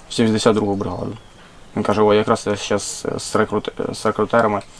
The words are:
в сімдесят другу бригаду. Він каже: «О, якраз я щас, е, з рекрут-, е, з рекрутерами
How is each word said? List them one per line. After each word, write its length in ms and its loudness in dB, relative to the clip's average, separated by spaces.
в 60 -12
сімдесят 400 2
другу 200 0
бригаду. 420 -6
Він 60 0
каже: 200 2
«О, 120 6
якраз 320 2
я 100 0
щас, 480 -4
е, 140 -4
з 180 -4
рекрут-, 540 -2
е, 40 -8
з 120 -6
рекрутерами 560 2